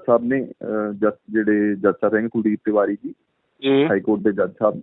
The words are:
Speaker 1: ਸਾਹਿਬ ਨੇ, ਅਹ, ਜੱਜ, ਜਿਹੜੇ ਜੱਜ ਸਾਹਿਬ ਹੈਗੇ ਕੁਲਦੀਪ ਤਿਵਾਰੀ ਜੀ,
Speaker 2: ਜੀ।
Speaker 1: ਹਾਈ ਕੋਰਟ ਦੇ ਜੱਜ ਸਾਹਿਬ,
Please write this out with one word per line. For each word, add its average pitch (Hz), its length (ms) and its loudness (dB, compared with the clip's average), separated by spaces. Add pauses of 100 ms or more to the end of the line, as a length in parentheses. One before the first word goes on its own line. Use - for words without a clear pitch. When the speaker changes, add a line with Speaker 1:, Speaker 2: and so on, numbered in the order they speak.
Speaker 1:
ਸਾਹਿਬ 117 180 2
ਨੇ, 127 220 -2
ਅਹ, 107 480 -6
ਜੱਜ, 104 200 0 (160)
ਜਿਹੜੇ 104 460 2
ਜੱਜ 95 260 0
ਸਾਹਿਬ 107 140 0
ਹੈਗੇ 113 120 0
ਕੁਲਦੀਪ 110 380 -2
ਤਿਵਾਰੀ 104 400 0
ਜੀ, 330 80 -12 (480)
Speaker 2:
ਜੀ। 139 240 2
Speaker 1:
ਹਾਈ 101 140 2
ਕੋਰਟ 101 220 0
ਦੇ 104 100 2
ਜੱਜ 95 280 -2
ਸਾਹਿਬ, 104 240 0